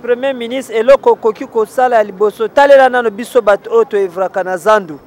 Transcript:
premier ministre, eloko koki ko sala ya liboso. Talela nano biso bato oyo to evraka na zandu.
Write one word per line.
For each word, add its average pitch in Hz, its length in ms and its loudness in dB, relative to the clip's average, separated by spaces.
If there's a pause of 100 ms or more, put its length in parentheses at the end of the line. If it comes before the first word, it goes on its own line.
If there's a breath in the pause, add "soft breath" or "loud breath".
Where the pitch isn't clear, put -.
premier 247 300 -2
ministre, 240 420 -8
eloko 233 400 2
koki 226 320 -6
ko 220 180 -4
sala 247 300 -2
ya 214 80 2
liboso. 208 440 -4
Talela 277 420 4
nano 247 200 -2
biso 226 320 -2
bato 202 300 0
oyo 226 140 2
to 214 120 -6
evraka 185 460 -4
na 185 140 -6
zandu. 175 500 -2